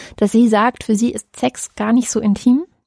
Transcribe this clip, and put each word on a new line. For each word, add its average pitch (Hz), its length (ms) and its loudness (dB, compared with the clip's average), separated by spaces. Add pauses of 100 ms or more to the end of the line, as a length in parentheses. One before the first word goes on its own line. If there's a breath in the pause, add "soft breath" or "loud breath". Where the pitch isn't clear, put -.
(160 loud breath)
dass 208 160 0
sie 233 160 4
sagt, 220 360 0
für 220 100 0
sie 233 160 0
ist - 260 -12
Sex - 380 -6
gar 214 180 -2
nicht 240 180 0
so 220 100 -2
intim, 247 440 2 (220)